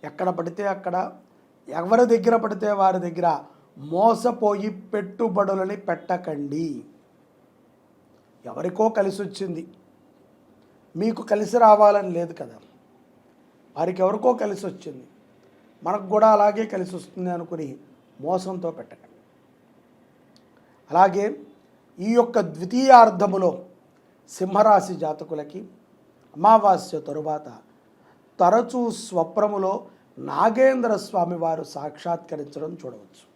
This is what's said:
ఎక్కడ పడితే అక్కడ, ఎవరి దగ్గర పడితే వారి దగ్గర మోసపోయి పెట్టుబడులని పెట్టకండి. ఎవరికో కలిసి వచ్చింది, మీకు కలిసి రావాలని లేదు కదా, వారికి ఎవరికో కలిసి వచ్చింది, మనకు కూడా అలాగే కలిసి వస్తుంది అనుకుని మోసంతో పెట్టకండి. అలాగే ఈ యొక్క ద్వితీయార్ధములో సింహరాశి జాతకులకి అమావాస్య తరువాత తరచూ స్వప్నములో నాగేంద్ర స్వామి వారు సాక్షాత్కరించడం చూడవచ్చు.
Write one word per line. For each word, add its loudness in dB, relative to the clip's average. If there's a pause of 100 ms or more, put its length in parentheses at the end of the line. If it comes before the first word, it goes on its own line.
ఎక్కడ -4 (100)
పడితే -8
అక్కడ, -6 (720)
ఎవరి 2
దగ్గర 4
పడితే -2
వారి 2
దగ్గర -2 (640)
మోసపోయి 0 (220)
పెట్టుబడులని -2
పెట్టకండి. -6 (1800)
ఎవరికో -2 (100)
కలిసి -2
వచ్చింది, -10 (1300)
మీకు -4
కలిసి -2
రావాలని 6
లేదు -6
కదా, -16 (1160)
వారికి -4
ఎవరికో 2 (100)
కలిసి -6
వచ్చింది, -14 (760)
మనకు -6
కూడా 6
అలాగే 2
కలిసి -8
వస్తుంది -8
అనుకుని -8 (520)
మోసంతో -6
పెట్టకండి. -20 (1700)
అలాగే 4 (760)
ఈ -4
యొక్క 2
ద్వితీయార్ధములో 4 (800)
సింహరాశి 2
జాతకులకి -10 (760)
అమావాస్య 4
తరువాత -8 (920)
తరచూ 2
స్వప్నములో -2 (460)
నాగేంద్ర 0
స్వామి -4
వారు -4 (100)
సాక్షాత్కరించడం -10
చూడవచ్చు. -18 (120)